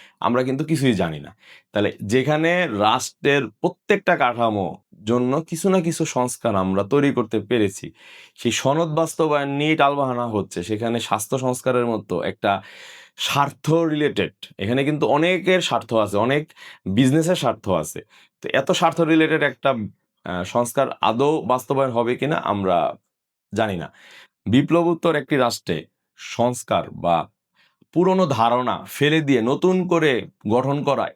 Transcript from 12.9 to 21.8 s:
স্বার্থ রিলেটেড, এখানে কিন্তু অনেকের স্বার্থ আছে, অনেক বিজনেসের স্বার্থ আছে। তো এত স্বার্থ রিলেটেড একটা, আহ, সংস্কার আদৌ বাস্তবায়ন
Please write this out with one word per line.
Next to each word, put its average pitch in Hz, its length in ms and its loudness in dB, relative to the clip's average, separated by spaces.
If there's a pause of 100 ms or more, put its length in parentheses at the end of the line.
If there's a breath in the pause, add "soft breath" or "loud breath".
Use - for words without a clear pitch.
স্বার্থ - 560 -2
রিলেটেড, 151 600 0 (260)
এখানে 123 260 -2
কিন্তু 147 220 0
অনেকের 175 540 2
স্বার্থ 120 340 -2
আছে, 104 220 2
অনেক 135 360 0 (340 loud breath)
বিজনেসের 139 500 2
স্বার্থ 113 320 -2
আছে। 80 320 -2 (420 soft breath)
তো - 100 -10
এত - 180 0
স্বার্থ 165 300 2
রিলেটেড 160 420 4
একটা, 139 280 -2
আহ, 98 760 -8
সংস্কার 120 420 -2 (140)
আদৌ 139 420 0
বাস্তবায়ন 131 480 -2